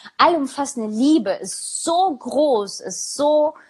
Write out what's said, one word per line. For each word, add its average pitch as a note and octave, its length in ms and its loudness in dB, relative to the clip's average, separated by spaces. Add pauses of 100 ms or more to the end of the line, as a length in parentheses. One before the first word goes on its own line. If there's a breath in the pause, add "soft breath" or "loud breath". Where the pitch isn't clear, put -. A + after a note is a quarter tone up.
(180 loud breath)
allumfassenden C4+ 720 0
Liebe A#3+ 380 2
ist - 540 -8
so F4 340 2
groß, A#3+ 600 0
ist - 340 -10
so D4+ 400 2 (160 soft breath)